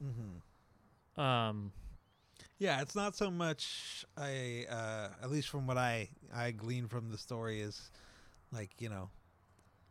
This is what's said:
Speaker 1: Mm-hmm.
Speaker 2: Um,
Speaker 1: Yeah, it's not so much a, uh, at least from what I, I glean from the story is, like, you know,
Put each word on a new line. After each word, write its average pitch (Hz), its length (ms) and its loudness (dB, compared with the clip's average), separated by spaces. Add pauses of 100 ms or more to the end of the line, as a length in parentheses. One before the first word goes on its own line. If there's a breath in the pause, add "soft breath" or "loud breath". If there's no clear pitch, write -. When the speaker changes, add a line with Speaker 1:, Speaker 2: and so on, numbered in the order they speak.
Speaker 1:
Mm-hmm. - 1160 -8
Speaker 2:
Um, 110 500 4 (880 loud breath)
Speaker 1:
Yeah, 151 220 4
it's 143 140 -2
not 202 200 2
so 196 160 2
much - 720 0 (140)
a, 127 480 0
uh, 110 420 -2 (140)
at 127 80 0
least 147 180 2
from 139 180 0
what 127 100 4
I, 117 320 4 (240)
I 120 180 2
glean 117 360 0
from 117 240 -2
the 107 60 -4
story 113 440 -2
is, 104 280 -6 (600 soft breath)
like, 110 280 -6
you 117 100 -4
know, 98 200 -4 (800)